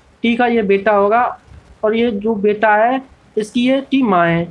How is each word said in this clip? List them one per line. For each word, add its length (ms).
टी 120
का 120
ये 160
बेटा 300
होगा 300
और 120
ये 180
जो 240
बेटा 380
है 260
इसकी 240
ये 200
टी 220
माँ 240
है, 240